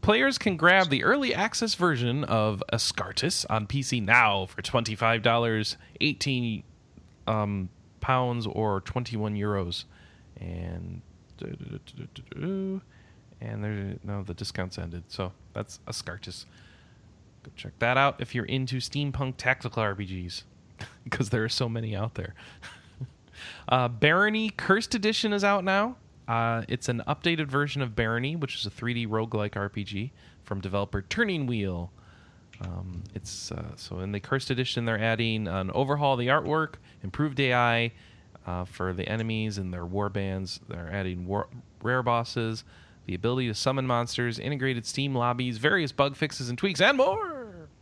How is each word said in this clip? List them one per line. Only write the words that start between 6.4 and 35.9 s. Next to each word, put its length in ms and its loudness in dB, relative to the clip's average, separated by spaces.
um, 420 0
pounds 480 0
or 340 0
twenty-one 540 -4
euros. 480 0
And, 600 -8
and 220 -6
there, 400 -4
no, 200 -6
the 100 -8
discount's 440 -6
ended. 320 -8
So 240 -6
that's 340 -8
Ascartes. 580 -10
Go 120 -16
check 240 -12
that 180 4
out 220 4
if 140 -6
you're 120 0
into 320 -2
steampunk 600 -2
tactical 460 0
R 120 2
P 320 -6
Gs, 160 -10
<laughs> 360 -16
'cause 180 0
there 140 2
are 60 0
so 200 0
many 260 -4
out 200 -2
there. 240 -8
<laughs> 40 -20
Uh, 180 4
Barony 640 4
Cursed 460 2
Edition 360 2
is 120 2
out 200 4
now. 320 2
Uh, 400 2
it's 220 -2
an 180 0
updated 400 0
version 360 0
of 120 -4
Barony, 400 0
which 200 -4
is 100 -6
a 60 -6
three 240 -2
D 100 0
roguelike 500 0
R 140 -2
P 140 -6
G 280 -6
from 160 -6
developer 440 -2
Turning 420 0
Wheel. 460 -2
Um, 420 -8
it's, 380 -10
uh, 240 -8
so 240 -10
in 120 -4
the 80 -2
Cursed 300 -2
Edition, 360 -2
they're 140 0
adding 480 2
an 240 0
overhaul 420 2